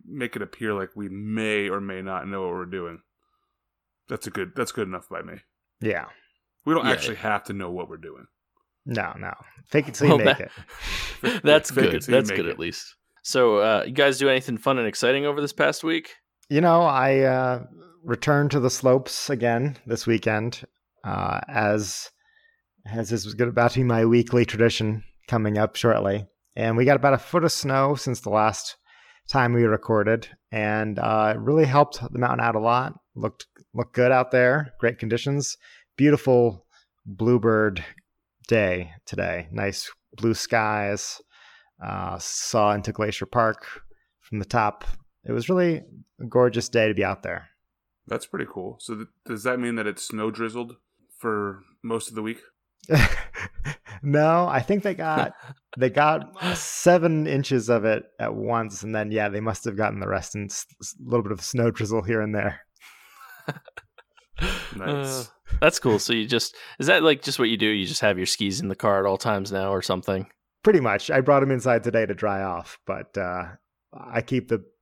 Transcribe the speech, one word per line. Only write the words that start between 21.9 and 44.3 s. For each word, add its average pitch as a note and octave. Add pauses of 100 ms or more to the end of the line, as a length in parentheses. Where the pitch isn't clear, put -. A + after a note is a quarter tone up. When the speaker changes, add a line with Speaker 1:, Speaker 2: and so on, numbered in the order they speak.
Speaker 2:
as A2
this A2
was G#2+
gonna, A#2
about A#2+
to C3
be C3
my A2+
weekly A#2+
tradition A2 (240)
coming G#2+
up G#2+
shortly. G#2 (300)
And A2+
we B2
got C#3
about C3+
a C3
foot F3
of E3
snow C3+
since B2+
the G#2+
last G#2+ (520)
time B2
we A#2+
recorded, A2 (260)
and, G#2+
uh, A2
it A2+
really D3
helped C#3+ (120)
the -
mountain B2
out A#2
a G#2+
lot. B2 (200)
Looked, A2 (280)
looked A#2
good B2
out B2+
there. B2+
Great A#2+
conditions. B2+ (400)
Beautiful B2+ (400)
bluebird G#2+ (640)
day F2+ (120)
today. F2
Nice G2+ (240)
blue A2+
skies. G#2+ (640)
Uh, F#2
saw -
into G#2
Glacier G#2+
Park A2+ (540)
from -